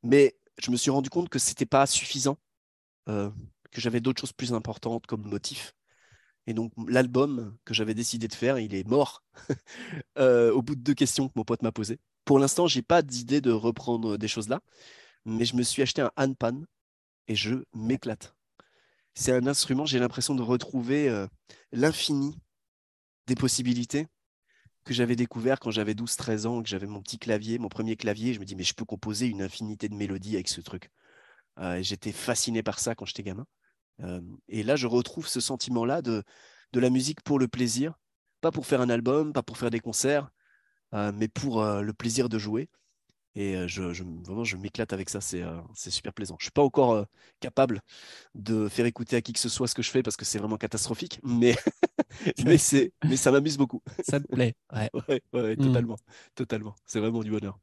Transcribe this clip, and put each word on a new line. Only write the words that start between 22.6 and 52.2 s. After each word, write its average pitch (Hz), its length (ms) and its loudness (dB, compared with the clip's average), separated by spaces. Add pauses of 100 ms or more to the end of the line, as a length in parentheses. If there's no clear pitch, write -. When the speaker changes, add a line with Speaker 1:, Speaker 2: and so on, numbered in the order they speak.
Speaker 1:
des 127 100 0
possibilités 123 680 0 (800)
que - 80 -6
j'avais 120 240 2
découvert 120 440 0
quand 117 100 -4
j'avais 107 240 0
douze, 113 220 -6
treize 107 280 -4
ans, 117 180 -2
que 104 60 -8
j'avais 98 180 -6
mon 104 140 -12
petit 107 180 -12
clavier, 113 400 -2
mon 113 120 -4
premier 110 260 -4
clavier. 110 380 -2
Je 101 60 -8
me 98 40 -10
dis, 98 100 -10
mais 92 100 -8
je - 100 -2
peux 113 100 -8
composer 107 420 -4
une 101 140 -4
infinité 107 480 -6
de 104 60 -6
mélodies 101 400 -6
avec 90 140 -2
ce - 120 -6
truc. - 300 -14 (680)
Euh, 90 240 -4
j'étais 98 300 -6
fasciné 113 500 -2
par 107 180 -4
ça 117 140 -2
quand 101 120 -12
j'étais - 160 -10
gamin. 98 240 -10 (540)
Euh, 90 200 -10 (280)
et 107 160 -6
là, 131 120 2
je 127 120 0
retrouve 123 400 -2
ce 123 120 -4
sentiment-là 127 600 -2
de, 113 220 -2 (480)
de 123 80 2
la 127 100 4
musique 131 320 0
pour 143 160 2
le 127 100 4
plaisir, 123 460 -2 (460)
pas 165 100 2
pour 143 160 -6
faire 131 140 4
un 123 100 2
album, 131 420 2
pas 143 120 -2
pour 127 120 -12
faire 120 140 -2
des 117 100 -2
concerts, 139 500 0 (640)
euh, 104 200 -2
mais 107 140 0
pour, 113 340 -2
euh, 104 180 0
le 104 140 -4
plaisir 120 340 -2
de 113 100 -2
jouer. 107 300 -4 (680)
Et, 98 200 -4
euh, 90 100 -4
je, 87 260 -6
je, 90 120 -8
vraiment, 90 400 -8
je 95 120 -4
m'éclate 101 360 -6
avec 95 180 -6
ça, 101 100 -6
c'est, 90 220 -6
euh, 85 180 -8 (140)
c'est - 160 -12
super - 220 -6
plaisant. 98 260 -8
Je - 60 -10
suis - 80 -12
pas 147 100 4
encore, 131 300 6
euh, 104 120 2 (360)
capable 123 420 2 (540)
de 107 320 0
faire 117 180 2
écouter 120 300 -2
à 117 60 2
qui 120 100 -10
que - 80 -2
ce 120 80 0
soit 123 180 -2
ce - 80 -2
que 120 80 -4
je - 80 -4
fais 127 140 2
parce 107 120 -4
que - 80 -12
c'est - 140 -2
vraiment 107 180 -2
catastrophique, - 680 -4
mais, 120 320 6
<laughs> - 880 -2